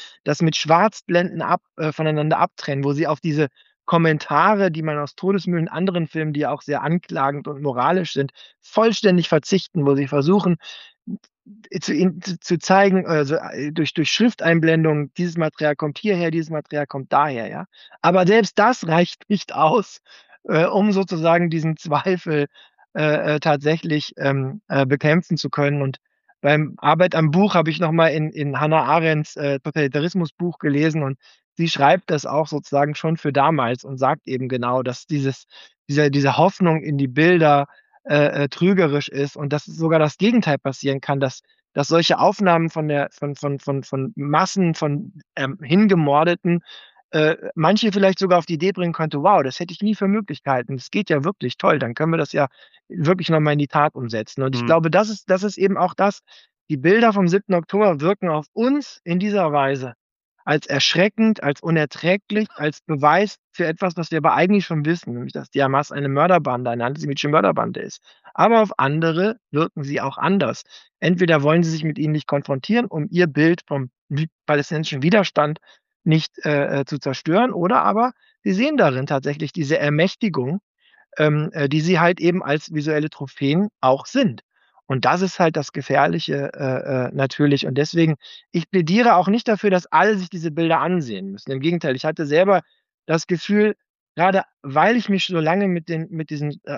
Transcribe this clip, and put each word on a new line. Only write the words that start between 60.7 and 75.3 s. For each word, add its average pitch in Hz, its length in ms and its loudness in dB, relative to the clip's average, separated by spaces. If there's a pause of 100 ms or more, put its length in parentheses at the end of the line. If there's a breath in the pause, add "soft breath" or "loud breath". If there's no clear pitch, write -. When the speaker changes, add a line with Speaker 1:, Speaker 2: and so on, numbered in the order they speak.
Speaker 1:
als 143 200 -4
unerträglich, 180 920 -2
als 147 260 -6
Beweis 156 560 2 (140)
für 175 140 -4
etwas, 165 320 -4
was 165 140 -8
wir 160 80 0
aber 151 160 2
eigentlich 185 300 2
schon 151 200 -4
wissen, 165 280 -4
nämlich 123 200 -10
dass 143 160 -12
die 139 140 0
Hamas 135 280 0
eine 143 160 -6
Mörderbande, 139 600 2
eine 117 160 -2
antisemitische 147 440 -4
Mörderbande 135 500 0
ist. - 200 -12 (360 soft breath)
Aber 220 260 4
auf 208 160 -2
andere 160 600 0 (120)
wirken 151 340 -2
sie 139 180 -6
auch 131 180 -6
anders. 165 420 0 (380 loud breath)
Entweder 165 420 2
wollen 160 220 4
sie 160 80 -2
sich 160 120 -6
mit 156 140 -4
ihnen 151 140 -2
nicht 151 160 -4
konfrontieren, 143 580 -2
um 151 240 -6
ihr 175 160 2
Bild 160 400 2
vom 135 240 -6 (200)
wi-, 151 200 -4 (160)
palästinensischen 151 560 -4
Widerstand 156 560 2 (460 soft breath)